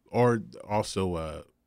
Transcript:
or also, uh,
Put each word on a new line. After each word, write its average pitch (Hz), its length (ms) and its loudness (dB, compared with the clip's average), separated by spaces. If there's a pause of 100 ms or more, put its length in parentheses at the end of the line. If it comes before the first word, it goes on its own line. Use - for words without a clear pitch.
(100)
or 117 320 4 (260)
also, 98 460 0
uh, 78 280 -6 (240)